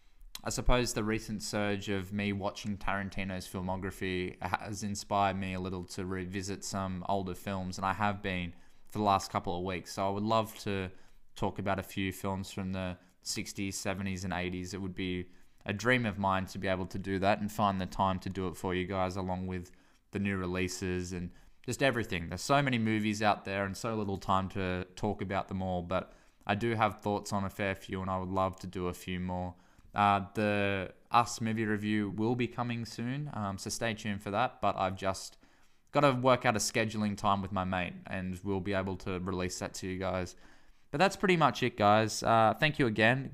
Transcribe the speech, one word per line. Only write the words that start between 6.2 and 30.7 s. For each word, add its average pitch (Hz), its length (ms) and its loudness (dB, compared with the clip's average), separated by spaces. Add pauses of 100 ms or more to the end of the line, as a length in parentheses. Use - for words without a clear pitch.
some 92 440 -4
older 92 280 -2
films, 95 420 -4
and 98 80 -2
I 95 80 2
have 104 280 0
been 90 320 -2 (360)
for - 80 -6
the 107 60 2
last 98 280 4
couple 95 260 -2
of 90 60 -4
weeks. 92 300 -4
So 98 140 0
I - 20 2
would 101 140 0
love 110 360 2
to 95 300 -2 (460)
talk 98 240 -2
about 95 200 0
a 92 40 -4
few 95 280 -2
films 98 400 -4
from 92 220 -4
the 92 240 -4 (260)
sixties, 98 540 -4
seventies, 95 460 -4
and 90 100 -4
eighties. 90 400 -4
It 95 80 -6
would 92 140 -6
be 90 320 -2 (380)
a 104 80 -2
dream 117 340 2
of 95 100 -2
mine 95 300 2
to - 100 -12
be 95 100 -4
able 92 200 0
to 104 100 -8
do 95 220 -2
that 98 200 4
and 104 120 -4
find 101 280 2
the 92 60 -2
time 95 340 0
to 98 100 -8
do 92 180 -4
it 80 100 -6
for 95 160 -2
you 90 140 0
guys, 95 280 0
along 92 300 -4
with 92 240 -4 (420)
the 104 60 -6
new 98 200 0
releases 90 760 -2
and 87 160 -6 (340)
just 123 200 -2
everything. 101 460 0
There's 90 120 -6
so 143 220 4
many 127 160 2
movies 110 420 2
out 104 240 2
there 98 200 0
and 95 120 -4
so 117 180 -4
little 101 220 -2
time 95 320 2
to 92 360 -2 (100)
talk 104 260 -2
about 98 280 -2
them 95 120 -4
all, 90 220 -2
but 87 300 -2 (340)
I 104 80 2
do 117 180 0
have 107 280 2
thoughts 104 300 0
on 98 140 0
a 92 60 -4
fair 98 240 0
few, 95 260 -4
and 95 80 -2
I 92 80 2
would 92 140 -4
love 95 300 2
to 92 60 -8
do 90 200 -4
a 87 60 -2
few 90 260 -6
more. 90 340 -4 (400)
Uh, 101 280 6 (120)
the 101 580 2 (200)